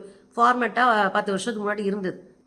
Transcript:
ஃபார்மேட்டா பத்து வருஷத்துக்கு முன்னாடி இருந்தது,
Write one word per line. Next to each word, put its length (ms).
ஃபார்மேட்டா 540
பத்து 220
வருஷத்துக்கு 320
முன்னாடி 240
இருந்தது, 300